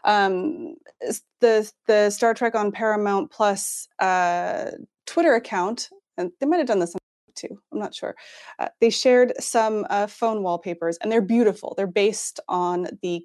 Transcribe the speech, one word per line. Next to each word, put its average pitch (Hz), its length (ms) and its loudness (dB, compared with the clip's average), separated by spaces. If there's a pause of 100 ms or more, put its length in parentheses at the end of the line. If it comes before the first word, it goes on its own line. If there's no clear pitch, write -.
um, 196 720 0 (260)
s-, - 220 -6 (160)
the, 220 320 4 (160)
the 208 240 4
Star 226 240 0
Trek 226 180 -2
on 208 180 -2
Paramount 208 600 -2
Plus, - 560 -2 (100)
uh, 180 720 0 (380)
Twitter 339 260 4
account, 220 560 -2 (260)
and 180 240 -4
they 269 60 -2
might 320 120 2
have 302 100 0
done 220 120 2
this 175 140 -2
on - 60 -10 (360)
too, - 240 -14 (140)
I'm 214 60 -6
not 208 140 -8
sure. - 220 -8 (440)
Uh, - 100 -4 (100)
they 233 100 6
shared 247 500 4
some, 220 500 0
uh, 202 180 0
phone 220 340 -2
wallpapers, 170 580 -2
and 214 120 -4
they're 226 100 4
beautiful. 214 540 2
They're 196 100 -2
based 208 640 -2
on 180 400 -2 (140)
the 175 240 -4